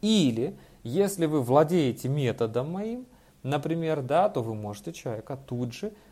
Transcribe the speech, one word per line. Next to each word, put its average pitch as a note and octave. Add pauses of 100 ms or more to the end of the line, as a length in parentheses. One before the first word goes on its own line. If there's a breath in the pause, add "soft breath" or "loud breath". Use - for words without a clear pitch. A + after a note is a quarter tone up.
Или, E3 (280 loud breath)
если F3
вы D3+
владеете C#3
методом B2
моим, A3+ (360 soft breath)
например, D3+
да, D#3
то C3+
вы A2+
можете G#2
человека A#2+
тут B2
же G#3 (200 loud breath)